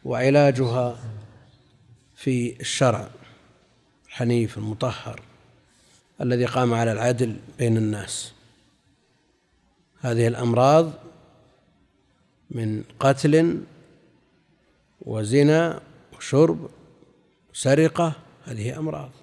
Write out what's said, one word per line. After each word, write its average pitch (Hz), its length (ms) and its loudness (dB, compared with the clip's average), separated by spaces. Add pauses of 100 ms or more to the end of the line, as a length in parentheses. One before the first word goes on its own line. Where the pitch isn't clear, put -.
وعلاجها 127 880 2 (1200)
في 123 440 -4
الشرع 120 480 0 (1000)
الحنيف 117 500 -2
المطهر 107 640 -8 (1000)
الذي 123 240 0
قام 120 280 0
على 117 180 0
العدل 113 440 -2 (240)
بين 113 180 2
الناس. 104 560 -6 (1700)
هذه 117 260 0
الأمراض 123 640 2 (1600)
من 110 320 -6 (160)
قتل 151 640 2 (1400)
وزنا 143 760 2 (380)
وشرب 160 520 0 (840)
وسرقة، 156 600 2 (320)
هذه 117 340 -8
أمراض 151 300 -8 (140)